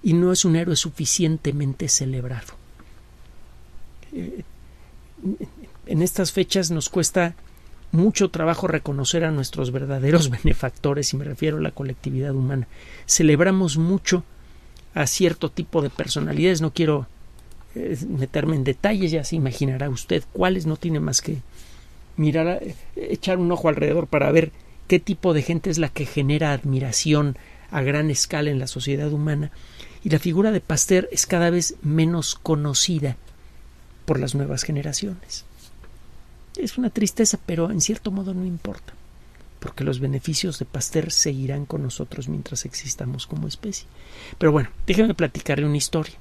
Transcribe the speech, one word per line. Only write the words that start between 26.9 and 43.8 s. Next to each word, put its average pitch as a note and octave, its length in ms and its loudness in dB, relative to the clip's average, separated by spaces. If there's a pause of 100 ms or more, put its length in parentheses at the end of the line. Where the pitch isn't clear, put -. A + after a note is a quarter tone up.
a C#3+ 120 -2
gran D3 280 2
escala D3 400 0
en C#3 80 0
la C3 100 -4
sociedad C#3 440 -2
humana, D3+ 380 0 (540)
y - 60 0
la D#3 100 4
figura F#3+ 320 2
de F#3 80 2
Pasteur - 500 2
es - 160 0
cada E3+ 240 4
vez F3 320 0
menos D#3+ 540 2
conocida D3 800 0 (880)
por C3 160 2
las C3+ 140 -2
nuevas C#3 280 -2
generaciones. D#3 840 -6 (1120)
Es D#4 220 -4
una B3 120 0
tristeza, G#3+ 540 2
pero E3+ 260 0
en F#3+ 100 0
cierto A3 300 -2
modo F#3+ 220 -4
no F#3 140 -4
importa, F3+ 480 -8 (680)
porque - 240 -8
los C3+ 160 -2
beneficios C#3 580 -2
de B2+ 60 -4
Pasteur D#3+ 460 -4
seguirán C#3 560 -2
con D3 160 -4
nosotros - 460 -6
mientras - 360 -6
existamos B2+ 600 -8
como D3+ 200 -6
especie. - 400 -8 (520)